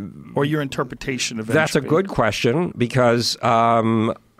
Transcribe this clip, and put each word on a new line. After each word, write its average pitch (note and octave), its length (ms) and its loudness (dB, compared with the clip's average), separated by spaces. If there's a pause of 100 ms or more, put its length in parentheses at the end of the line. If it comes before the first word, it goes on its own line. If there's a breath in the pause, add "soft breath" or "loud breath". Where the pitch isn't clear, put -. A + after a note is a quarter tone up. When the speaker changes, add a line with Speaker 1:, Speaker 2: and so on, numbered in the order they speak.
(340)
Speaker 1:
Or C#3+ 120 0
your D3+ 160 -2
interpretation C3 760 -6
of A2 80 -6
Speaker 2:
that's D3+ 280 2
a D#3+ 40 4
Speaker 1:
entropy? C3+ 100 -2
Speaker 2:
good F#3+ 200 2
question B2+ 680 0
because, A#2+ 640 2
um, A2+ 720 2 (260)